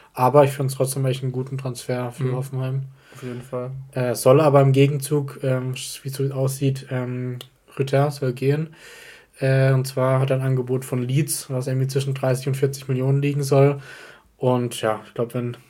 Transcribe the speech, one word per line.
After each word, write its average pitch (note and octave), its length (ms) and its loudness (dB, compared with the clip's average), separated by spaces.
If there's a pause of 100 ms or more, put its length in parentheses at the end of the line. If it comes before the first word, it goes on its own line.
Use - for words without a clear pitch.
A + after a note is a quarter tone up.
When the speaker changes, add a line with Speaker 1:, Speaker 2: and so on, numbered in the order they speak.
(140)
Speaker 1:
Aber B2+ 300 6
ich C3+ 80 2
find's C3 240 -4
trotzdem C3+ 300 -2
echt C3 180 -4
einen B2+ 80 -4
guten B2+ 260 -6
Transfer B2 540 -6
für - 140 -8
Speaker 2:
Mhm. C3 100 -2
Speaker 1:
Hoffenheim. C3 460 -4 (340)
Speaker 2:
Auf - 80 -18
jeden B2 180 -10
Fall. B2+ 300 -8 (200)
Speaker 1:
Äh, B2 240 -2
soll C3+ 260 6
aber C#3 200 6
im C3+ 120 6
Gegenzug, C#3 720 0
ähm, C3 320 -2
wie - 340 -12
es C3 60 -10
so C3+ 160 -4
aussieht, C3+ 600 -2
ähm, B2+ 480 -6 (380)
Rütter C#3 340 2
soll C3 220 -4
gehen. D3 420 -2 (640)
Äh, C3+ 340 2
und C3 140 2
zwar C3 320 2
hat C3+ 100 0
er C3 80 0
ein C3 60 -2
Angebot B2+ 420 -2
von B2 160 -4
Leeds, C3+ 480 -2
was B2+ 180 -4
irgendwie C3 200 0
zwischen C3+ 260 -2
dreißig C3 340 -2
und C3+ 80 0
vierzig C3+ 320 -2
Millionen C3+ 340 2
liegen C#3+ 220 0
soll. C#3 360 4 (580)
Und B2 440 0
ja, A2 260 0
ich - 80 -20
glaub, A#2 180 -4
wenn, B2 240 -6 (120)